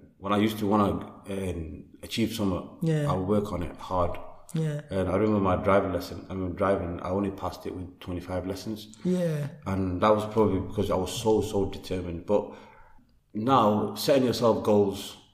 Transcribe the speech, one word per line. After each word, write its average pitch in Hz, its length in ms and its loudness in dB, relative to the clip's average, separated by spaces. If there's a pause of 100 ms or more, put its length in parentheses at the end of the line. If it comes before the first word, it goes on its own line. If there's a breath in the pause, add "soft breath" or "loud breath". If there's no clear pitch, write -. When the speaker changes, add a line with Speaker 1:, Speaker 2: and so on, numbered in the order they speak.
(200)
Speaker 1:
when 98 140 -2
I 104 40 4
used 107 220 2
to 107 80 0
wanna, 101 400 2 (220)
um, 85 540 -6 (200)
achieve 110 300 -2
something, 98 340 -2 (140)
Speaker 2:
Yeah. 151 300 0
Speaker 1:
I - 40 2
would 92 120 -2
work 104 260 2
on 85 100 -4
it - 140 -8
hard. 90 400 -2 (360)
Speaker 2:
Yeah. 151 360 -2
Speaker 1:
And 95 200 0
I 87 60 0
remember 107 240 4
my 95 160 4
driving 92 380 2
lesson. 87 360 -6
I 95 40 -8
remember 92 240 -4
driving, 95 440 0
I 85 80 -6
only 98 220 0
passed - 340 -8
it 95 100 -6
with 90 260 -12
twenty-five 90 460 -6
lessons. 107 580 -8
Speaker 2:
Yeah. 165 420 0 (180)
Speaker 1:
And 92 360 -2
that 107 120 6
was 104 200 2
probably 98 260 4
because - 320 -2
I 85 40 4
was 90 160 0
so, 110 300 2
so 101 240 0
determined. 87 600 -6
But - 260 0 (840 loud breath)
now, 107 640 2
setting 135 300 4
yourself 113 380 2
goals, 101 520 2 (180)